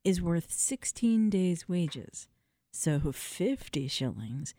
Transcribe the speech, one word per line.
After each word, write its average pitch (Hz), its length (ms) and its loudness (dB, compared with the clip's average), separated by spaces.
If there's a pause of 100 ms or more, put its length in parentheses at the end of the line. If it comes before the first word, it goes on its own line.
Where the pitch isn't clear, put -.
is 180 200 2
worth 170 280 0
sixteen 226 760 2
days' 185 400 2
wages. 170 580 -2 (460)
So 147 400 2
fifty - 760 -2
shillings 127 720 -4